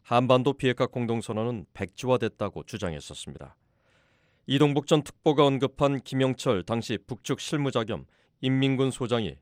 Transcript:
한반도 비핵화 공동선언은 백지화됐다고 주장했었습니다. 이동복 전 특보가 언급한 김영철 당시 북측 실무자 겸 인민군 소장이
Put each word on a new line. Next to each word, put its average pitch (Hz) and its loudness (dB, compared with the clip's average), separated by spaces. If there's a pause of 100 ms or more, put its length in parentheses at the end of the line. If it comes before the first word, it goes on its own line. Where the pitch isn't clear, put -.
한반도 127 4
비핵화 127 0
공동선언은 113 -4
백지화됐다고 104 -4
주장했었습니다. 76 -10 (920)
이동복 143 2
전 151 4
특보가 147 2
언급한 139 0
김영철 131 0
당시 113 -4
북측 - -6
실무자 139 -2
겸 98 -6 (360)
인민군 135 2
소장이 113 -2